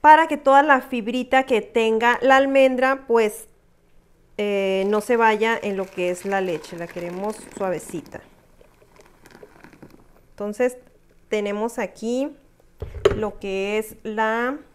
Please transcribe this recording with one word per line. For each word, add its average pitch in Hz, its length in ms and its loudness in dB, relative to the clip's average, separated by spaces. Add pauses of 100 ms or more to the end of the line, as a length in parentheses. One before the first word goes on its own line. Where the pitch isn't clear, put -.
Para 311 260 8
que 302 100 -2
toda 277 240 6
la 277 200 4
fibrita 254 680 -2
que 226 140 2
tenga 226 600 0
la 262 160 6
almendra, 269 720 2
pues, 226 400 0 (880)
eh, 196 500 -2
no 208 140 0
se 233 160 0
vaya 226 420 2
en 202 180 -6
lo 190 80 -4
que 180 260 -4
es 180 140 -8
la 196 160 -2
leche. 175 360 -6
La 170 80 -10
queremos 180 520 -10 (200)
suavecita. - 640 -8 (2000)
Entonces, 247 480 -4 (500)
tenemos 214 520 -4
aquí 247 580 -6 (760)
lo 208 240 -6
que 202 400 -4
es 220 240 -10
la 226 560 -4 (160)